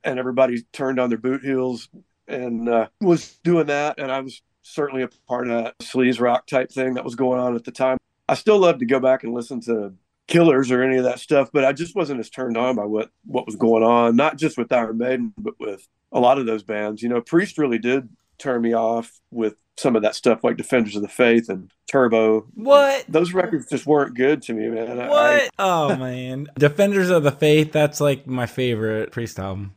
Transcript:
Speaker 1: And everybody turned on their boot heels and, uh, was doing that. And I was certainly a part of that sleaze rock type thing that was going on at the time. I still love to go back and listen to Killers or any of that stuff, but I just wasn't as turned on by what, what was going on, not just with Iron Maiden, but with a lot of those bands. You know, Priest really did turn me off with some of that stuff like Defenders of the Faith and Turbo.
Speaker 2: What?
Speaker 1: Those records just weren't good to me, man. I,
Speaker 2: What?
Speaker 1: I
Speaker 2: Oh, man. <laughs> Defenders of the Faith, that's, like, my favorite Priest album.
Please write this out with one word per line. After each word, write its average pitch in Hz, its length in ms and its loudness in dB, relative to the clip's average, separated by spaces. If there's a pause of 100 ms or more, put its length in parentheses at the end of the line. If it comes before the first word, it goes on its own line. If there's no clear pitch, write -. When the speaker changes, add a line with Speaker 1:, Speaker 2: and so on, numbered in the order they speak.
Speaker 1:
And 135 160 -4
everybody 123 420 0 (100)
turned 131 280 -2
on 123 80 0
their 113 100 -2
boot 131 240 -4
heels 127 460 -4 (400)
and, 117 400 -6
uh, 113 200 2 (120)
was 175 420 0
doing 170 240 2
that. 147 320 -4
And 135 140 -6
I 135 80 -4
was 131 200 -14 (220)
certainly 135 400 -6
a 120 60 -4 (180)
part 123 240 -4
of 117 140 -2
that - 160 -12
sleaze 127 400 0
rock 123 260 0
type 131 240 -2
thing 131 240 -4
that 127 100 -6
was 123 120 -10
going 127 240 0
on 123 160 -2
at 117 80 -8
the 123 80 -12
time. 131 260 -2 (300)
I 147 60 2
still 208 240 4
love 170 200 4
to 120 80 -2
go 131 140 2
back 131 240 2
and 117 100 -6
listen 120 280 -8
to 107 300 -4 (360)
Killers 139 420 4
or 127 120 2
any 131 140 2
of 127 80 2
that 123 140 -2
stuff, 139 340 0
but 139 120 2
I 135 80 2
just 160 240 -8
wasn't 143 240 -4
as 107 100 -12
turned 123 260 -6
on 123 200 0
by 104 80 -4
what, 107 260 -4 (160)
what - 200 -6
was 110 100 -10
going 113 260 4
on, 117 340 4
not 147 220 2
just 156 180 -2
with 120 160 -4
Iron 113 260 0
Maiden, 120 380 -4
but 104 220 -10
with 101 280 -12 (260)
a 123 80 0
lot 131 180 4
of 127 80 -4
those 110 160 -4
bands. 107 400 -6
You 120 80 -4
know, 120 100 0
Priest 170 380 -2
really 127 200 0
did 123 300 -2 (300)
turn 123 240 -4
me 117 120 0
off 117 460 -2 (100)
with 110 240 -4 (220)
some 127 180 0
of 107 80 4
that 107 120 0
stuff - 280 2
like - 140 0
Defenders 107 400 -2
of 101 60 -4
the 101 60 -8
Faith 117 420 2
and 92 200 -8 (160)
Turbo. 110 680 2
Speaker 2:
What? 277 540 4
Speaker 1:
Those 170 260 0
records 175 340 -2
just 139 180 -6
weren't 143 300 2
good 131 260 2
to 117 120 -8
me, 110 140 -4
man. 113 300 -6
I, 123 100 -8
Speaker 2:
What? 294 340 4
Speaker 1:
I - 60 -4 (100)
Speaker 2:
Oh, 180 380 2
man. 127 560 -8
<laughs> - 60 -12
Defenders 185 520 2
of 170 120 4
the 143 80 2
Faith, 151 400 2
that's, 147 300 0
like, 143 260 0
my 127 200 -4
favorite 110 680 -4
Priest 117 260 -10
album. 98 380 -10